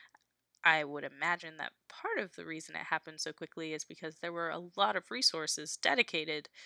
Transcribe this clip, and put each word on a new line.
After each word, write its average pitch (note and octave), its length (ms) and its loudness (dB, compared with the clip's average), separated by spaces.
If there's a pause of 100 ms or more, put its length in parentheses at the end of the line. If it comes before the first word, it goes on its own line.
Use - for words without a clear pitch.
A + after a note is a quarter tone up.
(640)
I D#3+ 180 10
would C#3+ 220 -4
imagine D#3 540 -2
that - 140 -6 (160)
part G#4+ 300 -4
of G3 160 -4
the E3+ 100 -10
reason D#3+ 300 -10
it D#3 120 -8
happened D#3 340 -2
so D#3 120 -4
quickly D#3+ 420 -8
is D3+ 100 -8
because D#3+ 340 -12
there E3+ 140 -6
were E3+ 180 -2
a F3 260 -6
lot G3 200 4
of F3+ 160 -4
resources D#3+ 640 0
dedicated D#3+ 720 2 (180)